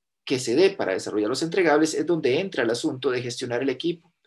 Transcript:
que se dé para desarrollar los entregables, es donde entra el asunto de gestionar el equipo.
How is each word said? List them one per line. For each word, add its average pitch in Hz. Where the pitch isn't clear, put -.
que 131
se 120
dé 185
para 95
desarrollar 101
los 131
entregables, 160
es 156
donde 160
entra 190
el 113
asunto 131
de 120
gestionar 120
el 135
equipo. 165